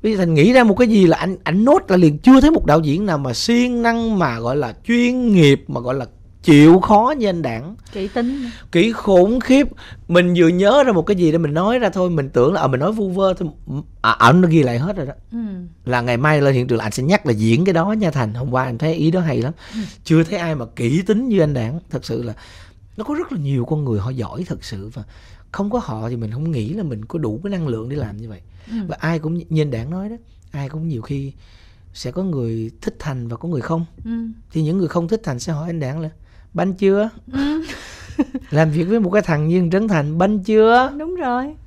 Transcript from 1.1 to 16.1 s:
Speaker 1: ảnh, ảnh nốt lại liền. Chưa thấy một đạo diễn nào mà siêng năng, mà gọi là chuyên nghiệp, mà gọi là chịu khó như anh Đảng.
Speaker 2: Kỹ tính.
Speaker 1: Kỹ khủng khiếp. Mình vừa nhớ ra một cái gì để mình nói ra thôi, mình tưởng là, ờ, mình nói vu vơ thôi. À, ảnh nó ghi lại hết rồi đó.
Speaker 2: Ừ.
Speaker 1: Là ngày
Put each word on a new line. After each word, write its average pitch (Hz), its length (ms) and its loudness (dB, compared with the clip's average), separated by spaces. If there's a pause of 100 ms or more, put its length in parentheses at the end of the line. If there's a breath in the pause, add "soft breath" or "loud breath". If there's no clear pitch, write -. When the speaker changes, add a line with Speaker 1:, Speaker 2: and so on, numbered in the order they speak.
Speaker 1:
ảnh, 180 260 -6
ảnh 190 220 0
nốt 320 220 4
lại 185 120 2
liền. 151 180 4
Chưa 262 240 8
thấy 302 100 6
một - 140 0
đạo 147 140 4
diễn 160 260 -2
nào 170 120 -2
mà 131 160 -4
siêng 240 480 0
năng, 233 380 0
mà 123 200 -2
gọi 120 160 -4
là 127 180 -4 (140)
chuyên 240 460 0
nghiệp, 143 340 6
mà 135 140 -8
gọi 123 140 -4
là 127 100 -6 (380)
chịu 160 360 8
khó 220 380 4
như 214 120 0
anh 170 120 -4
Đảng. 135 340 -8 (160)
Speaker 2:
Kỹ 202 160 -8
tính. 247 380 -4 (260 loud breath)
Speaker 1:
Kỹ 196 200 2
khủng 208 480 2
khiếp. 262 280 4 (400 loud breath)
Mình 175 300 2
vừa 170 100 6
nhớ 202 360 4
ra 254 80 2
một 175 100 2
cái 190 160 -2
gì 170 140 2
để 160 60 2
mình 160 160 0
nói 208 260 0
ra 214 100 0
thôi, 180 200 -2
mình 147 200 -2
tưởng 135 240 2
là, 160 80 -2
ờ, 143 60 0
mình 131 120 -2
nói 170 120 0
vu 214 180 -4
vơ 190 240 0
thôi. 175 160 -6 (520)
À, 113 100 2
ảnh 123 300 6
nó 180 60 4
ghi 160 160 4
lại 120 160 0
hết 190 180 -4
rồi 151 80 -6
đó. 131 80 -12 (180)
Speaker 2:
Ừ. 233 60 -10 (480)
Speaker 1:
Là 123 160 0
ngày 120 160 -2